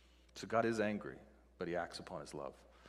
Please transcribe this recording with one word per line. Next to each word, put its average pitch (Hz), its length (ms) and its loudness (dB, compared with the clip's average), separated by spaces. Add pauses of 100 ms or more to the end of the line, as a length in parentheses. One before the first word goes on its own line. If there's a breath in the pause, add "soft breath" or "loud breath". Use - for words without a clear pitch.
(360 soft breath)
So 98 100 -8
God 110 180 6
is 113 160 4
angry, 101 360 0 (420)
but 87 100 -4
he 85 80 0
acts 85 220 -2
upon 85 220 -8
his 73 140 -10
love. 69 180 -6 (360 loud breath)